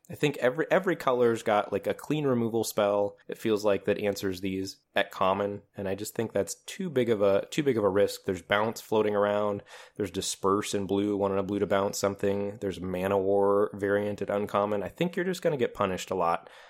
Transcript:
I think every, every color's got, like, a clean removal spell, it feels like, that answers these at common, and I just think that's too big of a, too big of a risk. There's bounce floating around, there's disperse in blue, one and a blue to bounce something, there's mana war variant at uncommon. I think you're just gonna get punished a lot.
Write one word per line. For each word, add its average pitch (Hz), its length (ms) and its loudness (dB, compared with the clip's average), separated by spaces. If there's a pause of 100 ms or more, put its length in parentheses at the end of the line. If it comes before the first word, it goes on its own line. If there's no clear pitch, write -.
(120)
I 135 40 -12
think 143 220 0
every, 127 320 0
every 180 280 2
color's 120 460 2
got, 104 280 2
like, 98 160 -2
a 101 60 0
clean 151 320 -4
removal 117 400 0
spell, 101 500 0 (140)
it - 80 -8
feels 104 260 0
like, 98 220 2
that 104 120 2
answers 98 440 -4
these 95 340 -4 (220)
at 101 140 0
common, 101 500 0 (160)
and 98 100 -6
I 95 80 -4
just 104 180 -10
think 110 200 -4
that's 98 220 -2 (100)
too 190 240 -8
big 127 200 0
of 107 120 0
a, 98 300 4
too 160 120 -2
big 135 140 0
of 104 80 2
a 98 40 4
risk. 98 360 2
There's 92 160 -2
bounce 107 400 0
floating 107 340 2
around, 104 480 2 (320)
there's 98 160 -4
disperse 98 640 -2
in 101 140 -2
blue, 101 280 2
one 98 160 0
and 98 80 0
a 98 40 0
blue 101 160 -2
to 98 80 2
bounce 98 300 2
something, 101 640 -2
there's 90 220 -4
mana 92 360 0
war 101 560 4
variant 101 480 0
at 98 80 -2
uncommon. 104 540 0
I 90 60 -6
think 175 260 -4
you're 180 80 -2
just 180 180 -4
gonna 156 140 0
get 120 180 -2
punished 92 380 -2
a 98 60 -2
lot. 85 320 0 (200)